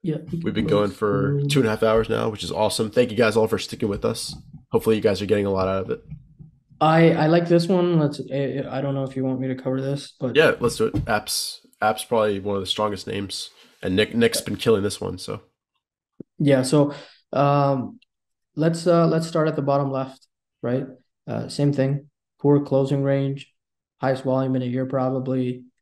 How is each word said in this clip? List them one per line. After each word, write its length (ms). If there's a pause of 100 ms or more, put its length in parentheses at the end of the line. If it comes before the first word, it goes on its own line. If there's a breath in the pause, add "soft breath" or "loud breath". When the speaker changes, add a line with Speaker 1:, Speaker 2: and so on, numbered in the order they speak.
Speaker 1:
Yeah. 140 (260)
Speaker 2:
We've 100
been 140
going 240
for 480
Speaker 1:
Let's 120
Speaker 2:
two 100
and 60
a 40
half 100
hours 280
now, 200
which 140
is 80
awesome. 400
Thank 180
you 80
guys 180
all 120
for 100
sticking 320
with 160
us. 300 (360)
Hopefully 260
you 40
guys 200
are 40
getting 200
a 60
lot 160
out 180
of 40
it. 140 (800)
Speaker 1:
I, 300
I 160
like 200
this 200
one. 300
Let's, 220 (120)
I, 380
I 120
don't 120
know 100
if 120
you 80
want 160
me 80
to 80
cover 260
this, 380
but 160
Speaker 2:
Yeah, 240
let's 160
do 120
it. 60 (120)
Apps, 540 (220)
Apps 260
probably 320
one 180
of 40
the 60
strongest 400
names, 440 (300 soft breath)
and 140
Nick, 180
Nick's 280
been 160
killing 260
this 160
one. 180
So 240 (960)
Speaker 1:
yeah, 260
so, 300 (380 loud breath)
um, 680 (560)
let's, 300
uh, 220
let's 200
start 200
at 80
the 60
bottom 300
left, 360 (340)
right? 240 (400)
Uh, 220
same 240
thing, 380 (300)
poor 200
closing 420
range, 520 (460)
highest 240
volume 320
in 60
a 40
year 200
probably. 800 (160)